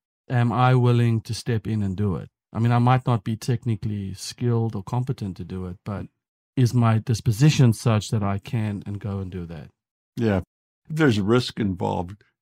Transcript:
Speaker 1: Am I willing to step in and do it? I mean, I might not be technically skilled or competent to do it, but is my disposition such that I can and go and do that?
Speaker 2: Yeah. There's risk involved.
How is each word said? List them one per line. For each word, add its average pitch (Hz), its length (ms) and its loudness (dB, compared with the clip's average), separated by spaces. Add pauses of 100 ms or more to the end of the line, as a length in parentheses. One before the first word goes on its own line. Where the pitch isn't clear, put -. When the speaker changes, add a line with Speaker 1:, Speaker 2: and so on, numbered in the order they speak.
(420)
Speaker 1:
Am 120 100 2
I 127 240 4
willing 120 460 2
to - 120 -10
step 113 320 -4
in 110 160 -2
and 95 140 -2
do 98 220 -2
it? 50 120 -12 (240)
I - 60 -4
mean, 117 120 2
I 120 80 4
might 123 280 4
not 117 160 0
be 113 120 -4
technically 104 760 -4
skilled 113 640 -2
or 98 80 -8
competent 120 540 -6
to 92 80 -12
do 92 200 -8
it, 90 200 -10
but 98 220 -8 (500)
is 120 160 4
my 113 240 4
disposition 120 760 4
such 107 380 -2
that 107 140 -2
I 98 160 -2
can 104 460 -6
and 98 140 -10
go 98 200 -6
and 92 120 -10
do 90 140 -10
that? 80 240 -16 (480)
Speaker 2:
Yeah. 107 240 2 (480)
There's 151 320 2
risk 117 380 0
involved. 98 640 -4 (180)